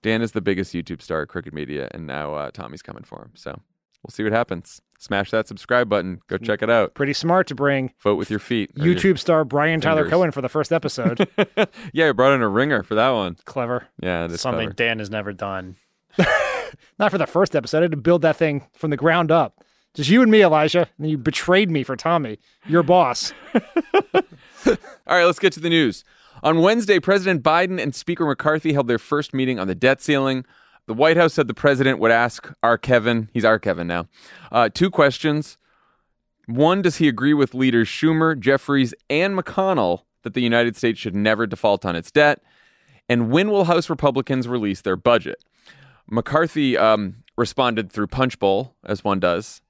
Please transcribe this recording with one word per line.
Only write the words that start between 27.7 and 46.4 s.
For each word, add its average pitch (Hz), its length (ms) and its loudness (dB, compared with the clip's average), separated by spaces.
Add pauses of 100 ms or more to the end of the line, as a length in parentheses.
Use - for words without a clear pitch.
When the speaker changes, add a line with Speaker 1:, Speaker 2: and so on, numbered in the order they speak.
Speaker 1:
and 135 120 -4
Speaker 170 320 -4
McCarthy 156 460 0
held 139 160 0
their 120 100 2
first - 360 -4
meeting 131 240 -2
on 95 80 -4
the 92 80 -4
debt 127 260 2
ceiling. 135 440 -2 (420)
The 113 80 -6
White 156 220 4
House 165 180 2
said 135 140 0
the 107 60 -6
president 135 440 2
would 110 120 2
ask 117 420 0 (100)
our 113 160 4
Kevin, 117 540 0
he's 113 120 -2
our 110 140 4
Kevin 87 280 -4
now, 87 220 -4 (420)
uh, 117 220 2
two 185 180 0
questions. 151 680 0 (880)
One, 156 360 2
does 175 140 0
he 156 120 4
agree 135 260 2
with 143 200 0
leaders 123 340 2
Schumer, 160 500 0
Jeffries, 135 560 0 (140)
and 185 300 0
McConnell 165 640 0 (200)
that 107 120 -10
the 127 60 -2
United 117 360 2
States 113 220 -2
should 98 160 -8
never 107 320 0
default 101 380 -2
on 90 120 -4
its 85 140 -10
debt? 147 320 2 (640)
And 120 220 0
when 180 200 2
will 202 140 2
House 170 260 0
Republicans 131 580 -2
release 107 320 -4
their 95 160 -2
budget? 113 460 0 (640)
McCarthy, 139 680 -2